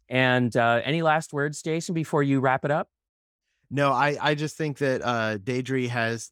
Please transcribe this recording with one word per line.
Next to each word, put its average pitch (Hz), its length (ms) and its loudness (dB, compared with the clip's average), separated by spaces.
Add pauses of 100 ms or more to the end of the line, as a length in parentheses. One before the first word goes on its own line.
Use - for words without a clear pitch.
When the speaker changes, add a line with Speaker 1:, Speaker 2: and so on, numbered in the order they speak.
(100)
Speaker 1:
and, 127 440 2
uh, 117 300 4
any 156 160 -2
last 160 320 0
words, 147 300 -4
Jason, 165 320 -4
before 156 280 0
you 139 180 2
wrap 131 260 0
it 143 40 -2
up? 156 200 -2 (840)
Speaker 2:
No, 139 160 4
I, 135 300 2
I 147 140 2
just 151 240 -6
think 151 200 -4
that, 131 240 0
uh, 110 360 0
Deidre 127 500 -4
has 117 440 -4